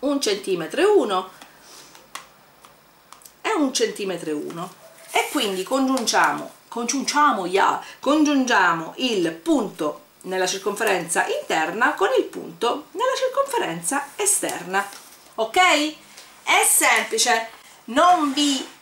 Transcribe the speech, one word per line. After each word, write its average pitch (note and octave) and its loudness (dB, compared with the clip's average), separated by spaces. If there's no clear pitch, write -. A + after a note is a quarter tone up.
un C#4 0
centimetro G3 -2
e F4 4
uno C4 2
e - -2
un D4 0
centimetro F#3+ -4
e - 0
uno. D#3+ -8
E - 0
quindi G3 -2
congiungiamo, A#3+ 0
congiungiamo, A#3+ 0
ya, F#3+ 0
congiungiamo A#3+ 2
il G3+ 0
punto F3+ -2
nella F#3 -2
circonferenza F#3+ -2
interna A3 0
con F#4+ 0
il - 4
punto - -6
nella B4+ -2
circonferenza F#4 -2
esterna, F3 -2
ok? - -2
È F#4+ 2
semplice, A3+ 2
non D4+ 4
vi C#4 -2